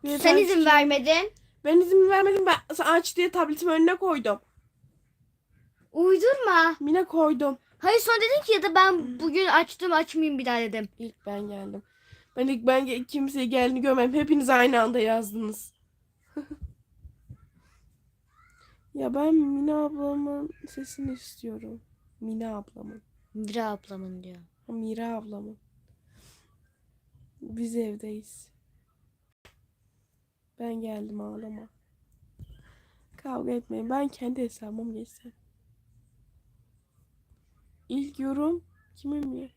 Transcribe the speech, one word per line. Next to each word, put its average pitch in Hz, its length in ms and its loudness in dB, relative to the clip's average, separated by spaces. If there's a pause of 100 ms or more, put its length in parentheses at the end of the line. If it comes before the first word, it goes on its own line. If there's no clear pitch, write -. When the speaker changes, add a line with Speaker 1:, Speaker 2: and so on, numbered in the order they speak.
Speaker 1:
Bir 285 60 -6
Speaker 2:
Sen 294 100 -2
Speaker 1:
tane 349 220 6
Speaker 2:
izin 381 140 2
Speaker 1:
şey- 320 100 4
Speaker 2:
vermedin. 294 680 4 (300)
Speaker 1:
Ben 320 160 6
izin 381 300 6
vermedim. 392 360 4
Ben 339 100 4 (300)
aç 339 320 2
diye 349 140 2
tabletimi 330 400 0
önüne 330 240 4
koydum. 269 440 -2 (1500)
Speaker 2:
Uydurma. 370 880 4
Speaker 1:
Yine 311 260 2
koydum. 302 520 0 (200)
Speaker 2:
Hayır, 427 220 4
sonra 453 180 2
dedin 494 280 2
ki 440 80 0
ya 381 100 2
da 339 120 0
ben 381 160 8
Speaker 1:
Hmm. 247 280 -4
Speaker 2:
bugün 330 260 0
açtım, 339 480 0
açmayayım 311 460 0
bir 254 60 -6
daha 240 140 -2
dedim. 220 280 -6 (120)
Speaker 1:
İlk 233 260 -14
ben 202 220 -8
geldim. 202 360 -14 (520)
Ben 254 120 0
ilk 240 200 -2
ben 262 200 2
ge-, 247 180 -6
kimseye 277 400 -4
geldiğini 247 360 0
görmedim. 254 320 2
Hepiniz 294 360 2
aynı 247 320 6
anda 233 180 2
yazdınız. 220 760 -4 (640)
<laughs> 294 320 -14 (2250)
Ya 262 200 -4
ben 302 220 2
Mine 285 380 0
ablamın 285 760 -4 (200)
sesini 269 440 -10
istiyorum. 226 680 -16 (400)
Mine 220 340 -8
ablamın. 214 460 -18 (320)
Speaker 2:
Mira 214 360 -8
ablamın 190 540 -12
diyor. 180 140 -20 (300)
Speaker 1:
Ha, 233 60 -12
Mira 226 420 -8
ablamın. 214 420 -14 (1800)
Biz 226 340 -10
evdeyiz. 214 720 -10 (2000)
Ben 233 220 -10
geldim, 214 400 -12
ağlama. 214 460 -16 (1500)
Kavga 254 340 -8
etmeyin. 233 380 -8
Ben 277 180 -2
kendi 254 340 -8
hesabıma 220 420 -10
mı 233 100 -10
geçsem? 233 380 -18 (2500)
İlk 277 300 -8
yorum 294 440 -2 (320)
kimin 285 320 -8
mi? 254 300 -12